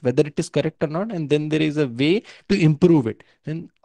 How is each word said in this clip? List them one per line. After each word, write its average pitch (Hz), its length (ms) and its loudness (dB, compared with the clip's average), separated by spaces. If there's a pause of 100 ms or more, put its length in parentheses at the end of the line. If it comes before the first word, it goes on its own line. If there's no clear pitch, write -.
whether 147 240 2
it - 100 -8
is 165 120 -4
correct 156 340 -2
or 156 40 -2
not, 190 260 -6
and 156 160 -6
then 151 180 0
there 156 140 -2
is 151 160 -2
a 147 100 0
way 139 360 0 (260)
to 196 100 2
improve 156 480 4
it. - 160 -8 (220)
Then 160 260 -10 (140)